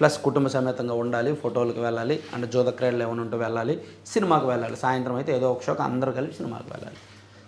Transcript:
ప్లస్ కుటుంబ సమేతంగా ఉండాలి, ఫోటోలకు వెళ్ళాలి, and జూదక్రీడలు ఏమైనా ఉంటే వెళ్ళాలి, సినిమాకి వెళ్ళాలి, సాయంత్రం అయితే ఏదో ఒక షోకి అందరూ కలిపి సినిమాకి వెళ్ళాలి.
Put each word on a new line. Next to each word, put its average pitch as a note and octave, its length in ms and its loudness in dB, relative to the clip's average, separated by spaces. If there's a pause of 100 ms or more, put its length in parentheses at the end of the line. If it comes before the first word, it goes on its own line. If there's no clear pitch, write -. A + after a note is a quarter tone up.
ప్లస్ D3 180 6
కుటుంబ C#3 300 2
సమేతంగా B2+ 460 0
ఉండాలి, A#2+ 400 0
ఫోటోలకు A#2+ 460 0
వెళ్ళాలి, A#2+ 420 -2 (120)
and B2 120 -4
జూదక్రీడలు B2 560 2
ఏమైనా A#2 200 -2
ఉంటే A2+ 140 -4
వెళ్ళాలి, A#2 440 -2 (260)
సినిమాకి E3 400 4
వెళ్ళాలి, A#2 300 0
సాయంత్రం B2+ 380 0
అయితే C#3 220 0
ఏదో B2+ 140 2
ఒక B2 120 -2
షోకి D3+ 200 0
అందరూ C3 300 0
కలిపి C#3 220 -4
సినిమాకి A#2+ 360 -10
వెళ్ళాలి. - 260 -12 (520)